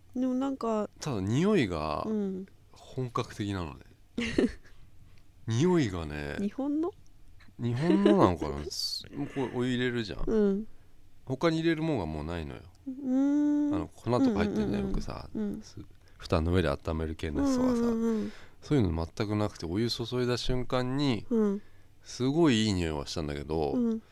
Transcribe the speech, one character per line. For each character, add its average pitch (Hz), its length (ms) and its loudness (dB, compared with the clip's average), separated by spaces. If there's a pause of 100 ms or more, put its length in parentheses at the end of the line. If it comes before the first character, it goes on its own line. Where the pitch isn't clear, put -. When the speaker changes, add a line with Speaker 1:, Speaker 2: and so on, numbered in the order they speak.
(160)
Speaker 1:
で 254 120 0
も 254 60 0
な 262 160 -2
ん 269 80 -4
か、 220 320 -2 (100)
Speaker 2:
た 143 160 -4
だ 98 60 0
匂 143 340 4
い 139 120 4
が 78 380 -2
Speaker 1:
う 220 80 -4
ん。 196 320 -4 (280)
Speaker 2:
本 - 360 -8
格 - 260 -4
的 101 180 -2
な 95 100 -4
の 71 120 -8
ね。 - 40 -18 (380)
Speaker 1:
<laughs> 233 80 -2 (1200)
Speaker 2:
匂 147 320 4
い 117 120 2
が 85 160 -4
ね、 73 320 -6
Speaker 1:
日 202 120 -4
本 285 300 -4
の？ 349 100 -2 (680)
Speaker 2:
日 120 200 -2
本 185 240 4
の 202 140 8
な 117 140 8
の 85 60 0
か 76 120 -2
な？ 73 220 -4
す-、 - 340 -6 (100)
も 143 100 -4
う - 20 -6
こ 139 140 -6
れ 123 120 -4
お 123 100 0
湯 127 100 0
入 123 100 2
れ 123 80 2
る 120 120 0
じ 95 80 -8
ゃ 69 40 -8
ん。 - 100 0
Speaker 1:
う 226 100 2 (180)
ん。 208 140 -4 (580)
Speaker 2:
他 147 260 2
に 160 80 2
入 165 100 2
れ 165 60 4
る 156 80 -2
も 160 120 2
ん 117 40 0
が 85 80 -2
も 78 140 -4
う - 20 -4
な 85 160 -4
い 76 80 -4
の 65 80 -10
よ。 55 60 -14 (260)
Speaker 1:
う 269 40 -8
ー 285 760 2
ん。 294 60 0
Speaker 2:
あ - 40 0
の、 - 100 -4
粉 - 200 -8
と 247 240 4
か 196 100 0
入 208 40 0
っ - 20 -2
て - 40 -4
ん - 20 -2
じ 214 60 0
ゃ 208 40 0
ん、 - 0 -
Speaker 1:
う 196 40 -2
ん 202 40 -2
う - 0 -
ん - 20 0
う - 20 0
ん - 20 -2
う 202 60 -2
ん。 196 40 -4
Speaker 2:
よ 190 60 -2
く - 80 0
さ。 - 320 -10
Speaker 1:
う - 40 -6
ん。 208 220 -4
Speaker 2:
す-、 - 160 -18 (400)
蓋 - 240 0
の 82 100 2
上 90 120 4
で 76 60 2
温 80 280 -2
め 80 80 -2
る 80 80 -4
系 78 160 -6
の 76 140 0
や 285 40 2
つ 262 100 2
と 247 40 0
か 254 60 2
さ。 254 60 2
Speaker 1:
う - 20 0
ん 233 40 0
う 233 40 0
ん - 20 2
う 233 60 2
ん 226 240 0
う 214 80 -2
ん。 208 80 -8 (320)
Speaker 2:
そ - 120 0
う 143 40 4
い - 40 4
う 90 80 2
の 82 240 -2
全 107 120 -4
く 104 80 -2
な 104 140 0
く - 80 -16
て、 87 100 -8
お 87 120 -2
湯 117 120 0
注 - 120 -4 (200)
い - 20 0
だ 120 120 0
瞬 127 280 0
間 127 320 -2
に、 139 320 0
Speaker 1:
う 220 160 4
ん。 202 160 0 (400)
Speaker 2:
す - 220 -8
ご 151 260 4
い 110 160 6
い 110 40 4
い 101 40 4
匂 90 140 2
い 80 40 0
は 73 140 -4
し - 80 -8
た 87 80 -4
ん 76 60 -4
だ 73 80 -2
け 71 80 -4
ど、 76 300 0
Speaker 1:
う 233 220 2
ん。 226 60 -6 (100)